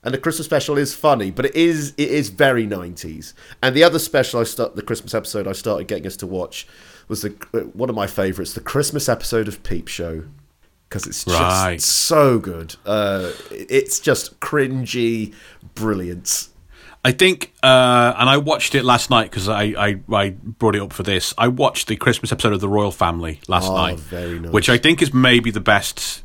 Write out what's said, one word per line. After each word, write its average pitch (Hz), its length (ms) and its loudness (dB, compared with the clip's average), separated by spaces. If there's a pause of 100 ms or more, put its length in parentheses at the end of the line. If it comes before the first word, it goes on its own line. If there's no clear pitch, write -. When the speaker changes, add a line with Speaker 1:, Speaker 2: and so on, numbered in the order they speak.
Speaker 1:
And 131 100 -2
the 131 40 -4
Christmas 160 280 -2
special 143 320 0
is 139 160 -2
funny, 113 380 0
but 131 140 -2
it 135 100 -2
is, 156 400 0
it 143 120 -2
is 135 200 0
very 123 360 2
nineties. 87 720 -10 (260)
And 127 140 2
the 151 80 6
other 170 160 6
special 131 400 0
I 117 60 2
start, - 320 -4
the 104 60 -8
Christmas - 320 -6
episode 104 340 -4
I 98 40 -6
started 95 360 -4
getting 92 180 -6
us 92 120 -8
to 92 100 -10
watch 90 400 -8 (400)
was 107 140 -6
the, 104 120 -6 (180)
uh, 113 100 -2 (100)
one 123 180 -4
of 113 60 -4
my 101 100 -2
favourites, 95 460 -4
the - 80 -10
Christmas 143 480 -2
episode 110 400 -2
of - 160 -14
Peep 85 240 -4
Show, 82 340 -8 (680)
'cause - 180 -8
it's - 160 -10
just 85 160 0
Speaker 2:
Right. 90 420 2
Speaker 1:
so 143 560 4
good. 85 380 -8 (100)
Uh, 98 440 0 (200)
it's 131 480 0
just - 400 -2
cringy 123 960 -2 (400)
brilliance. 90 760 -4 (540)
Speaker 2:
I 127 80 4
think, 185 400 2 (100)
uh, 123 540 6
and 123 120 2
I 139 100 6
watched 147 360 0
it 131 100 2
last 120 260 4
night 113 200 4
'cause 95 180 -4
I, 107 280 0
I, 104 200 0 (160)
I 101 180 2
brought 107 440 -2
it 101 80 -2
up 95 100 -10
for - 120 -8
this. 95 340 0
I 117 100 4
watched - 380 0
the 113 100 -2
Christmas - 360 0
episode 113 200 0
of 95 80 -2
The 101 80 -2
Royal 104 240 2
Family 85 560 -2
last 92 220 2
Speaker 1:
Oh, 95 60 0
Speaker 2:
night, 80 240 0
Speaker 1:
very 85 400 -8
nice. 82 120 -6
Speaker 2:
which 104 160 4
I 120 100 6
think 165 240 2
is 139 120 0
maybe 123 380 4
the 104 80 -4
best - 640 0